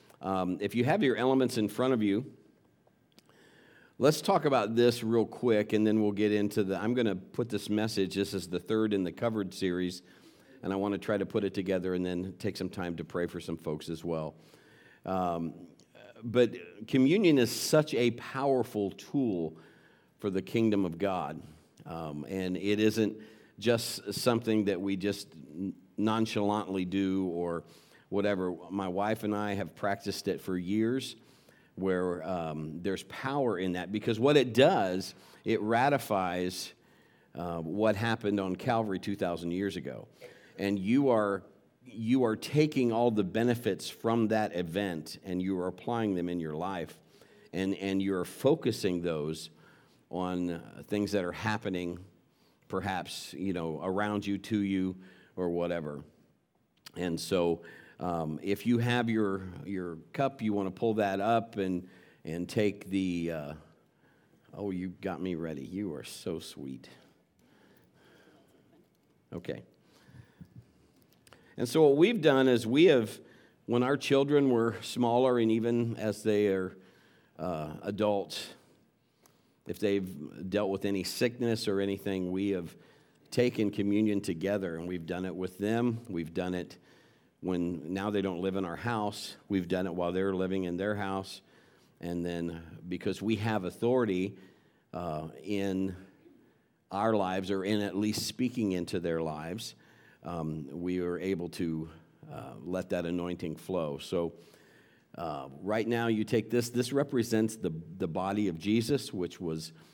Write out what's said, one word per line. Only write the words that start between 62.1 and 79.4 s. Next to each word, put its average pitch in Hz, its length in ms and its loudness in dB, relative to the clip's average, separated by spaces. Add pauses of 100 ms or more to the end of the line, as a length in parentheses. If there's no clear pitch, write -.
and 87 240 -6
take 98 420 0
the, 90 440 0
uh, 76 200 -8 (1000)
oh, 101 180 -6
you 92 300 -6
got 87 200 -6
me 90 140 -2
ready. 78 280 -6
You 92 320 -6
are 65 100 -10
so - 340 -8
sweet. 65 480 -12 (2500)
Okay. - 300 -8 (1900)
And 120 100 -2
so 160 160 6
what 143 140 8
we've 202 240 6
done 135 260 8
is 120 180 6
we 135 200 6
have, 127 340 6 (460)
when 120 180 2
our 135 140 2
children 139 520 4
were 117 320 4
smaller 123 580 4
and 113 120 4
even 117 460 0
as 104 260 -4
they 104 240 4
are, 95 300 0 (600)
uh, 78 360 -4 (100)
adults, 101 640 -2 (1200)